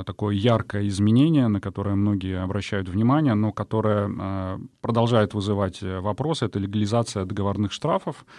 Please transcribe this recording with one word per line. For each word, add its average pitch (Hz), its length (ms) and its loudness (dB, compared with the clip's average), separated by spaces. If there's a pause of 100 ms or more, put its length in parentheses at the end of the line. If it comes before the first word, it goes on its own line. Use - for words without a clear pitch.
э, - 40 -12
такое 104 300 -2
яркое 107 520 2
изменение, 117 600 4
на 101 140 0
которое 98 340 -4
многие 92 480 0
обращают 95 460 -4
внимание, 123 440 2
но 107 180 2
которое, 107 580 0
э, 95 500 -6 (220)
продолжает 117 520 2
вызывать, 101 480 -2
э, 92 200 -6
вопросы, 131 440 -2
это 107 140 -4
легализация 104 680 -2
договорных 101 460 -2
штрафов. 165 540 -4 (120)